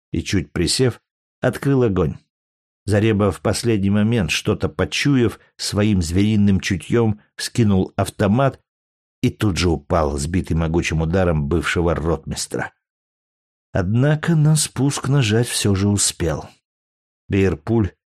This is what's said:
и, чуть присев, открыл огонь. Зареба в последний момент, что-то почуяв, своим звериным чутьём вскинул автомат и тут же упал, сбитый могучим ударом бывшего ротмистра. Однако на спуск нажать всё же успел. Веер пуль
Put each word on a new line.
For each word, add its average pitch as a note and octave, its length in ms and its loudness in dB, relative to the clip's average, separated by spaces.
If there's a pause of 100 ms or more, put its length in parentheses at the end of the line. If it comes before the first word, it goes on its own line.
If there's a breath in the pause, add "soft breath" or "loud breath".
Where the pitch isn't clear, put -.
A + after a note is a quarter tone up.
(120)
и, - 100 -4
чуть - 320 -4
присев, A2 480 0 (400)
открыл C3 420 0
огонь. F2+ 360 0 (680)
Зареба G#2 460 2
в - 100 -10
последний G#2 480 0
момент, G#2 420 0
что-то F#2 380 -2
почуяв, A#2+ 720 0 (160 soft breath)
своим G#2 440 0
звериным G2+ 600 2
чутьём A2 580 0 (160 soft breath)
вскинул G2+ 600 0
автомат A2 640 0 (600)
и B2 80 0
тут G2 280 -2
же F2 120 0
упал, D2+ 480 0
сбитый D#2+ 380 -2
могучим D#2+ 460 -2
ударом D#2+ 460 0
бывшего E2 480 0
ротмистра. - 760 -6 (1000)
Однако C3+ 640 0
на D3+ 200 4
спуск C#3 540 -2
нажать A#2+ 380 2
всё - 280 0
же G2 140 0
успел. E2+ 560 -2 (840)
Веер F#2+ 300 2
пуль A2 340 0 (160)